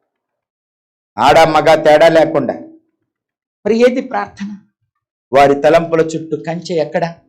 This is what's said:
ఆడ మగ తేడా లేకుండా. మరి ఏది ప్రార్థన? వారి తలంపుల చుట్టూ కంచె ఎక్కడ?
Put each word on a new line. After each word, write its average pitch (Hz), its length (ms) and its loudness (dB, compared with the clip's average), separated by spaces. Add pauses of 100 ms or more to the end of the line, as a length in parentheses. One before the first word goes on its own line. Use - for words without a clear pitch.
(1200)
ఆడ 147 200 4
మగ 156 440 2
తేడా 151 240 4
లేకుండా. 156 460 0 (1120)
మరి 220 120 0
ఏది 247 240 0
ప్రార్థన? 202 560 -12 (760)
వారి 143 280 2
తలంపుల 160 400 0
చుట్టూ 160 360 -8
కంచె 170 380 -10
ఎక్కడ? 170 400 -6 (140)